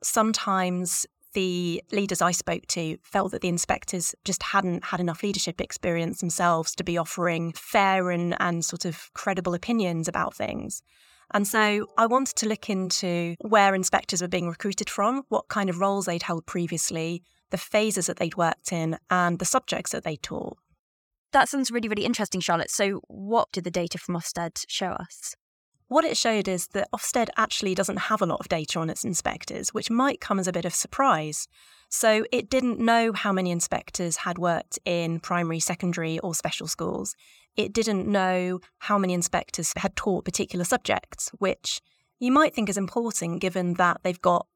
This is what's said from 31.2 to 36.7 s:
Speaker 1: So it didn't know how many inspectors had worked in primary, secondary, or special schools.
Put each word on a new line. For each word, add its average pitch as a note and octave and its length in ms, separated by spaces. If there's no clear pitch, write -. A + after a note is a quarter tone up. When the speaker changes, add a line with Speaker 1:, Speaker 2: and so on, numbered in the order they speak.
Speaker 1:
So A3 420
it B3 160
didn't B3+ 300
know A3+ 340
how G3+ 180
many F#3+ 200
inspectors E3+ 640
had F3 220
worked E3+ 480
in E3 340
primary, E3 400
secondary, E3+ 600
or F3 140
special - 320
schools. E3+ 480